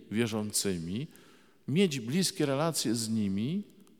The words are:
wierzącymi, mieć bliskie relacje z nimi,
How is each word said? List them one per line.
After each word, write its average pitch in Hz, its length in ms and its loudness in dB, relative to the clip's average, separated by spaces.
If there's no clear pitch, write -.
wierzącymi, 104 960 0
mieć 151 320 2
bliskie 151 460 0
relacje 139 500 0
z 113 140 -2
nimi, 110 540 0